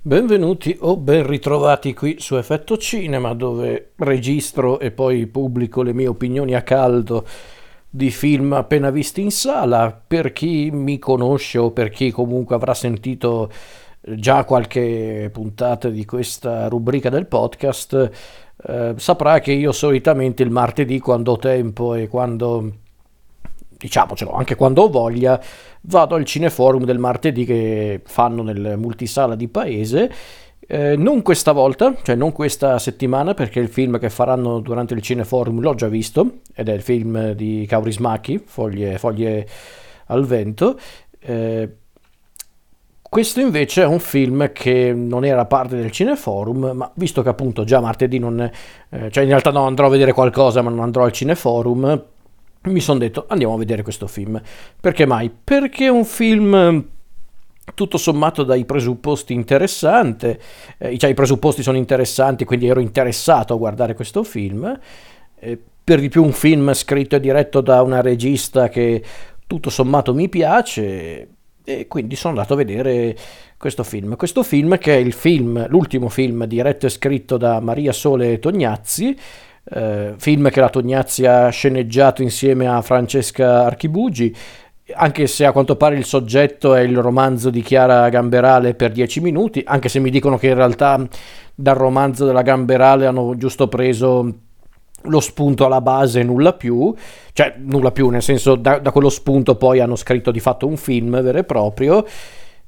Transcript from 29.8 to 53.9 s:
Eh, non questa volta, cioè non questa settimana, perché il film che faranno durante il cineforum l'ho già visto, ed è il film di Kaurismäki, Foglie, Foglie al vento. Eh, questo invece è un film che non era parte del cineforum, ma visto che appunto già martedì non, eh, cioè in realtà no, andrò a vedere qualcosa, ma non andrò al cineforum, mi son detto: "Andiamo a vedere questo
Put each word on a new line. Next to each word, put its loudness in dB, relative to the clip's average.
Eh, 0
non 2
questa 2
volta, 2
cioè 0
non 0
questa -2
settimana, -2
perché -4
il -2
film -2
che -4
faranno -2
durante -6
il -6
cineforum -2
l'ho 0
già -4
visto, -2
ed -6
è 0
il -4
film -2
di -6
Kaurismäki, -4
Foglie, -6
Foglie -4
al 0
vento. -2
Eh, -4
questo -2
invece 0
è 6
un 2
film 0
che 0
non -2
era 2
parte -2
del -4
cineforum, -4
ma -8
visto -4
che 0
appunto -4
già 4
martedì -2
non, -4
eh, -10
cioè 0
in 2
realtà 4
no, 2
andrò 2
a 6
vedere 4
qualcosa, 4
ma 0
non -4
andrò 2
al 2
cineforum, -2
mi -2
son 0
detto: -4
"Andiamo 0
a -4
vedere -4
questo -10